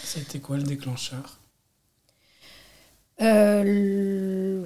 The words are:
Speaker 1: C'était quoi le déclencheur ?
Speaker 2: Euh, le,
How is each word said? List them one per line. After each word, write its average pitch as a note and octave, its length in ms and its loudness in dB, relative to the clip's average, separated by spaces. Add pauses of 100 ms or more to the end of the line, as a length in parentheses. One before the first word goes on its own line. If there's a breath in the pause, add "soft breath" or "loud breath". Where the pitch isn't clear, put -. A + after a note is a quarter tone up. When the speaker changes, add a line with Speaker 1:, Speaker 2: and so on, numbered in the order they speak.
Speaker 1:
C'était - 360 -10
quoi C#3 180 -6
le C#3+ 60 -2
déclencheur ? C3+ 760 -8 (1800 loud breath)
Speaker 2:
Euh, G#3 420 6
le, G3 1040 0